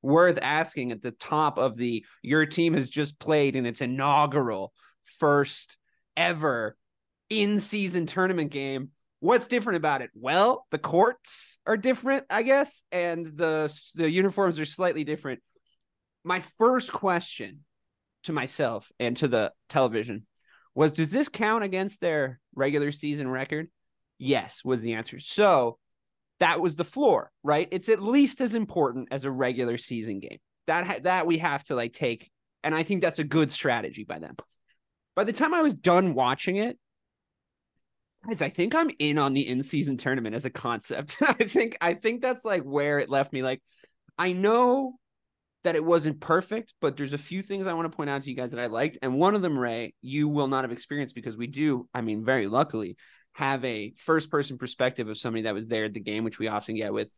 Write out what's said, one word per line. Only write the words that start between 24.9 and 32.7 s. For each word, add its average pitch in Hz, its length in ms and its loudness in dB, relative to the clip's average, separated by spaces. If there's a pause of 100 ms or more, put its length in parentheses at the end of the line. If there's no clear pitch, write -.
answer. 113 260 -8
So 147 600 4 (600)
that 170 220 4
was 165 160 0
the 165 80 -2
floor, 226 480 2 (100)
right? 151 280 2
It's 185 180 -6
at 214 140 2
least 262 400 4
as 226 120 -2
important 143 560 0
as 131 140 -6
a 139 60 -2
regular 123 480 -2
season 110 420 -8
game. - 160 -16 (300)
That 170 180 0
ha-, 180 200 -4
that 180 220 2
we 165 120 2
have 156 260 -2
to, 151 100 -4
like, 120 200 -4
take, 120 360 -4 (320)
and 151 120 0